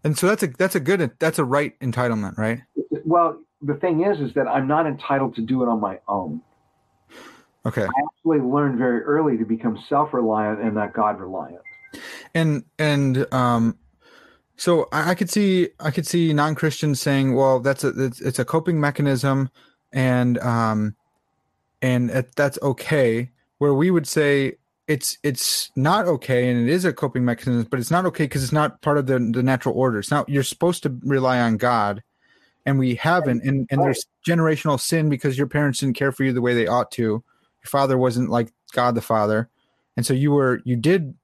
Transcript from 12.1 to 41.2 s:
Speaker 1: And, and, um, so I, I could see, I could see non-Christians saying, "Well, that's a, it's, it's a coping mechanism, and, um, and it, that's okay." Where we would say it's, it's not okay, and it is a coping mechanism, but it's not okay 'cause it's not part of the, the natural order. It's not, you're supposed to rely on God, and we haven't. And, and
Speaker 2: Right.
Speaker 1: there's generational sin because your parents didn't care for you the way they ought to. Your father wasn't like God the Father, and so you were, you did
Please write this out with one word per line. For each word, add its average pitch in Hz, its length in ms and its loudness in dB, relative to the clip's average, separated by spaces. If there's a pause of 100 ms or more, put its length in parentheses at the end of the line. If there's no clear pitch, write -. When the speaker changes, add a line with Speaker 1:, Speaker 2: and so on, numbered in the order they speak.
Speaker 1:
And, 156 300 0 (140)
and, 139 540 0
um, 120 460 2 (760)
so 170 360 0
I, 156 180 0
I 185 40 2
could 175 160 -2
see, 185 400 2 (100)
I 156 100 -2
could 151 160 -4
see 165 280 2
non-Christians 147 680 0
saying, 135 340 0
"Well, 131 260 4
that's 135 220 0
a, 143 60 0 (160)
it's, 120 160 -6
it's - 180 -4
a 127 60 0
coping 165 360 0
mechanism, 139 680 0 (440)
and, 123 460 2
um, 110 580 0 (840)
and 123 300 0
it, 131 260 -4
that's 143 260 0
okay." 127 680 0 (280)
Where 143 160 2
we 165 160 2
would 165 160 2
say 143 500 2 (320)
it's, 147 340 -4
it's - 540 -4
not 175 300 2
okay, 123 440 0
and 120 180 0
it 147 40 2
is 180 120 0
a 160 80 2
coping 131 320 -2
mechanism, 120 460 0
but 135 80 -2
it's 120 120 -4
not 180 160 2
okay 156 220 -2
'cause 135 140 -4
it's 127 100 -4
not 151 300 0
part 147 160 2
of 135 80 0
the, 131 120 2
the 120 240 0
natural 131 340 0
order. 123 240 2
It's - 100 -8
not, 147 180 0
you're 139 140 0
supposed 170 400 -2
to 131 200 -4
rely 131 380 2
on 113 160 2
God, 110 460 0 (640)
and 139 120 2
we 127 180 0
haven't. 151 480 0
And, 135 260 0
and 139 100 0
Speaker 2:
Right. - 60 2
Speaker 1:
there's - 200 -2 (200)
generational 160 540 2
sin 156 280 0
because 135 300 0
your 143 80 2
parents 147 340 0
didn't 131 160 0
care 139 160 0
for 135 120 -2
you 131 80 2
the 123 100 0
way 123 120 2
they 117 120 2
ought 123 260 0
to. 120 100 -4
Your 110 200 0 (460)
father 135 280 2
wasn't 123 340 0
like 117 220 0 (200)
God 123 240 2
the 113 60 0
Father, 107 460 0 (480)
and 123 80 -2
so 135 100 0
you 143 180 2
were, 131 320 2
you 123 120 0
did 147 480 0